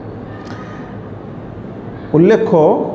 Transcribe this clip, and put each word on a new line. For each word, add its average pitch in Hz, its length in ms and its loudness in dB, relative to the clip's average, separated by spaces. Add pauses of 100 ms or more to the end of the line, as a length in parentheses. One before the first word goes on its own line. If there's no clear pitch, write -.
(2250)
উল্লেখ্য, 170 720 6 (100)